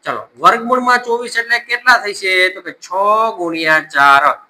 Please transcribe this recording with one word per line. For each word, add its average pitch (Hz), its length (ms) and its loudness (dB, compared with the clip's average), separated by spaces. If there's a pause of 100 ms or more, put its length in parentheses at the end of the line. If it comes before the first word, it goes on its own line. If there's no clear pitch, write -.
ચલો, 120 180 -6 (220)
વર્ગમૂળમાં 247 640 0
ચોવીસ 233 320 -4
એટલે 233 180 -2 (140)
કેટલા 240 320 2
થઈ 196 180 -8
છે? 185 160 0 (160)
તો 190 120 -16
કે 156 60 -14 (140)
છ - 20 -20 (520)
ગુણ્યા 160 420 0 (140)
ચાર. 143 260 6 (280)